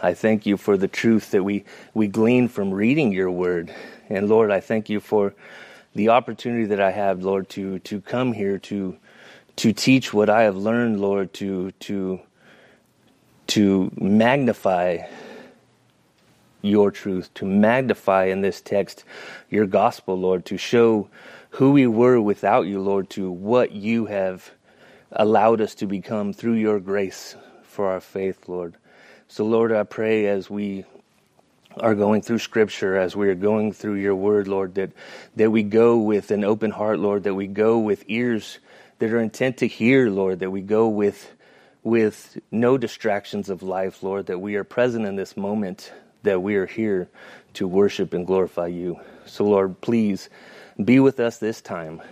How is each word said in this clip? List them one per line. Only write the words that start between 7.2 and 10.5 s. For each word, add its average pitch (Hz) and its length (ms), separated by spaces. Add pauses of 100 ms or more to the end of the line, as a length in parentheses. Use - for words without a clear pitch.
Lord, 95 260
to, 95 300
to 104 200
come 123 320
here 98 280
to, 95 360 (600)
to 110 160
teach 131 400
what 104 160
I 113 140
have 101 120